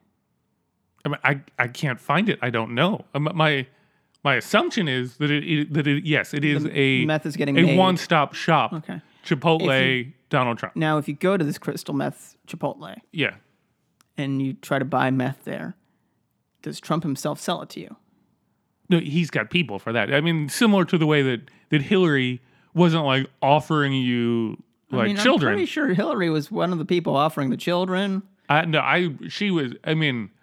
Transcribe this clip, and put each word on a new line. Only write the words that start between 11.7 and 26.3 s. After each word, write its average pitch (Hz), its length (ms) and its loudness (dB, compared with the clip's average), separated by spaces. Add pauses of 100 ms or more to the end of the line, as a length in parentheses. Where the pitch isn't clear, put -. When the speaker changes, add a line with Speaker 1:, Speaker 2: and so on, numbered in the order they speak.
Speaker 2:
meth 143 420 -6 (120)
Chipotle - 480 -10 (160)
Speaker 1:
Yeah. 135 240 -4 (840)
Speaker 2:
and 139 240 -4
you 135 120 -4
try - 260 -4
to 131 60 -2
buy 131 260 0
meth 131 320 -2
there, - 320 -10 (880)
does 151 160 -10
Trump 160 240 -4
himself 147 360 -6
sell 165 240 -6
it - 80 -18
to - 80 -16
you? - 160 -18 (920)
Speaker 1:
No, 170 100 4
he's 156 320 -2
got 113 180 -4
people 101 300 -2
for 113 140 -8
that. 117 200 0
I 147 80 2
mean, 160 280 -2
similar 202 360 4
to 185 120 2
the 156 100 2
way 151 160 4
that, 127 180 0 (280)
that 151 120 4
Hillary 135 600 2 (340)
wasn't, 165 300 4
like, 131 220 2 (140)
offering 147 520 2
you, 120 680 0 (300)
Speaker 2:
I 131 60 -2
Speaker 1:
like, 127 100 2
Speaker 2:
mean, 202 100 0
Speaker 1:
children. 208 360 4
Speaker 2:
I'm - 40 0
pretty 359 80 0
sure - 280 -4
Hillary 196 360 0
was 156 220 -2